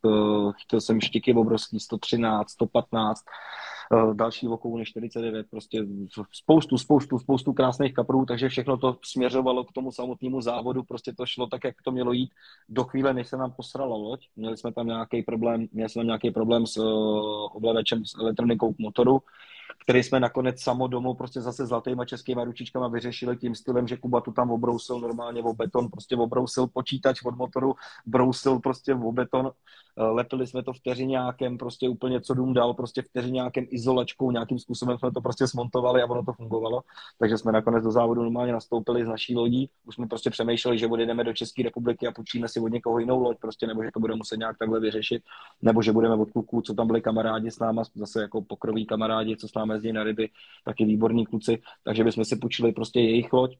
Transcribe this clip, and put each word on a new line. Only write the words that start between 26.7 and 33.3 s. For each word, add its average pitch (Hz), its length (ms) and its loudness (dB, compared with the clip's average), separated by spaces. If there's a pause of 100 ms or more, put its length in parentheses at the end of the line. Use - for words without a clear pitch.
od 123 100 -2
motoru, 127 400 -2 (300)
brousil 127 540 4
prostě 131 360 0
o 113 160 -2
beton, 127 400 0 (460)
eh, 117 60 0
lepili 120 440 0
jsme 127 160 -6
to 127 100 -8
vteřiňákem, 127 840 -2
prostě 127 320 -4
úplně 123 320 -2
co - 120 -4
dům 127 200 0
dal, 120 200 4
prostě 127 280 -6
vteřiňákem, 127 680 -4